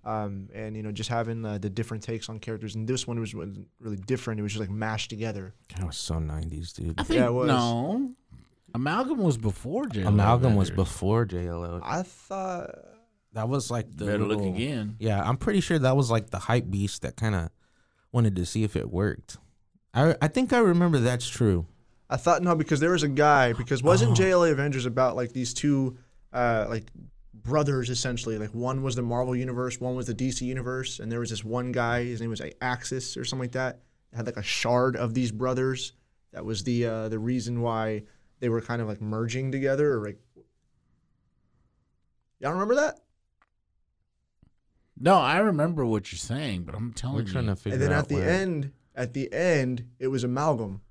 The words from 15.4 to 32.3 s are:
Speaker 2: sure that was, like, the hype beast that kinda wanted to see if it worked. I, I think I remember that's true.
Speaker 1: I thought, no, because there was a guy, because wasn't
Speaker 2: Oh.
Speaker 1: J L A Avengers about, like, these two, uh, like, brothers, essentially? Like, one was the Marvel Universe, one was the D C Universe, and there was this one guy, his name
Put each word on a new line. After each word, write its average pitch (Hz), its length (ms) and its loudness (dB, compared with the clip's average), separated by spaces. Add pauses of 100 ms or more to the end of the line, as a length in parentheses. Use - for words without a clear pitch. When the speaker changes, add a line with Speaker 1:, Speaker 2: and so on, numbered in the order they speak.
Speaker 2:
sure 165 180 0
that 131 160 4
was, 131 160 2
like, 113 200 0
the - 80 -6
hype 117 320 0
beast 98 320 -4
that - 160 -8
kinda 95 320 0 (600)
wanted 113 260 4
to 87 100 0
see 110 180 0
if 104 120 -4
it - 140 -2
worked. - 460 -2 (560)
I, 151 300 4
I 151 60 4
think 254 260 2
I 247 40 6
remember 175 420 6
that's 123 280 2
true. 92 380 2 (420)
Speaker 1:
I 135 80 -2
thought, 170 260 4
no, 175 120 4
because 156 260 2
there 170 120 4
was 170 100 2
a 147 60 0
guy, 135 440 6
because 120 300 -2
wasn't 190 300 6
Speaker 2:
Oh. - 20 6
Speaker 1:
J 185 160 4
L 180 140 6
A 160 80 6
Avengers 135 340 0
about, 123 300 2
like, 120 180 -2
these 123 180 -4
two, 135 460 0 (340)
uh, 117 380 2
like, 113 200 -6 (440)
brothers, 131 560 0
essentially? 120 480 -4
Like, 104 160 -6
one 127 280 -2
was 131 140 -2
the 123 60 -2
Marvel 123 340 0
Universe, 123 460 -4
one 127 140 -4
was 127 100 -6
the 120 80 -4
D 127 160 -2
C 123 160 -4
Universe, 127 520 -6
and 110 140 -8
there 120 80 -2
was 117 80 -4
this 107 160 -8
one 123 280 -4
guy, 120 320 0
his 117 180 -6
name 117 80 -4